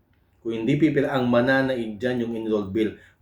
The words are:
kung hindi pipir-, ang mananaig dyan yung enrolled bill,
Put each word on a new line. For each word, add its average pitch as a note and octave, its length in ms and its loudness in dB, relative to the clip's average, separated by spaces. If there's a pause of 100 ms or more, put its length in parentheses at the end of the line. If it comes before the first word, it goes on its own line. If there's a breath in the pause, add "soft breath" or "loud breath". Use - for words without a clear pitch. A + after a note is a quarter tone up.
(440)
kung A2+ 80 -6
hindi A2+ 240 0
pipir-, C#3+ 320 2
ang B2+ 240 0
mananaig B2 640 2
dyan A#2+ 320 -2
yung A#2 80 -6
enrolled G#2+ 400 -2
bill, G#2+ 240 -2 (220 loud breath)